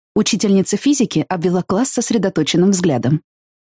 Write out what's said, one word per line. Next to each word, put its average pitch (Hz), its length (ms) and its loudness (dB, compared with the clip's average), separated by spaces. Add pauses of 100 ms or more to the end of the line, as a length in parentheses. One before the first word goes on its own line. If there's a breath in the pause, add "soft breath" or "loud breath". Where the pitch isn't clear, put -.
(160)
Учительница 202 640 0
физики 247 500 0
обвела 180 360 -2
класс 220 260 -2
сосредоточенным 190 840 0
взглядом. 156 500 0 (560)